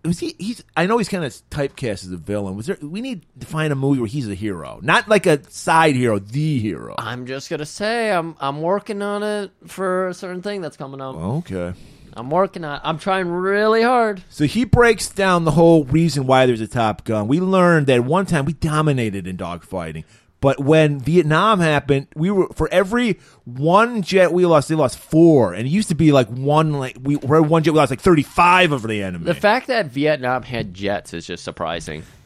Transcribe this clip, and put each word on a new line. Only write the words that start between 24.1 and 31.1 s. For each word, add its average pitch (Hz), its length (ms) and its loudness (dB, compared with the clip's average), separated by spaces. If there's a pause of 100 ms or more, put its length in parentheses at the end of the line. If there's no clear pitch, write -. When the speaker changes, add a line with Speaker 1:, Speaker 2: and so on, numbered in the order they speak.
Speaker 1:
we 180 120 4
lost, 156 220 4
they 160 80 0
lost 147 220 0
four. 156 560 4
And 110 140 -6
it - 20 -2
used 208 200 0
to 156 60 0
be, 151 160 4
like, 131 180 4
one, 147 440 0
like, 131 280 -8
we, 143 140 0
for 139 220 2
every 160 100 4
one 165 160 2
jet 165 80 2
we 151 60 2
lost, 139 140 4
like, 123 100 -6
thirty-five 175 680 4
of 131 100 -2
the 107 220 -4
enemy. 95 200 -6
Speaker 2:
The 165 120 -2
fact 208 320 0
that 226 180 -2
Vietnam 131 560 -2
had 113 320 -8
jets 98 400 -6